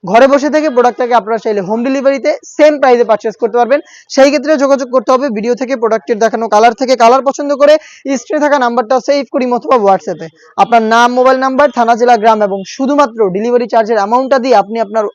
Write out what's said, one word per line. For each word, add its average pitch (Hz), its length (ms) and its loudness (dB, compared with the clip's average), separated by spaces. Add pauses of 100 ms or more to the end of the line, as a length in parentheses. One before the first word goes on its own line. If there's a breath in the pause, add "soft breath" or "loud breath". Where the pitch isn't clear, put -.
ঘরে 220 300 2
বসে 285 220 0
থেকে 302 200 0
প্রোডাক্টটাকে 240 440 0
আপনারা 220 260 -4
চাইলে 208 220 -2
হোম 220 200 -4
ডেলিভারিতে 277 440 -2 (240)
সেম 302 260 4
প্রাইসে 240 280 2
পারচেজ 214 320 -2
করতে 226 180 -2
পারবেন। 240 200 0 (340 loud breath)
সেই 269 180 4
ক্ষেত্রে 285 220 0 (100)
যোগাযোগ 269 320 0
করতে 254 180 -2
হবে 262 140 0 (100)
ভিডিও 226 240 -2
থেকে 254 200 -4
প্রোডাক্টের 220 420 -2
দেখানো 226 300 -2
কালার 226 280 4
থেকে 262 120 0 (100)
কালার 247 240 4
পছন্দ 285 240 -4 (100)
করে 294 120 6 (460 loud breath)
স্ক্রিনে 302 260 -4
থাকা 285 200 2
নাম্বারটা 240 300 -2 (120)
সেভ 285 260 -2
করি 262 120 -2 (120)
অথবা 262 280 0
WhatsApp-এ 185 420 -2 (360 soft breath)
আপনার 226 200 2 (100)
নাম, 233 140 4 (100)
মোবাইল 262 280 2
নাম্বার, 262 220 2 (100)
থানা, 233 220 2
জেলা, 240 220 4
গ্রাম 220 260 2
এবং 196 120 -4 (160)
শুধুমাত্র 269 440 -2 (160)
ডেলিভারি 233 380 -2
চার্জের 226 280 0
অ্যামাউন্টটা 247 420 0
দিয়ে 254 180 2
আপনি 202 240 -6
আপনার 214 180 -4 (120)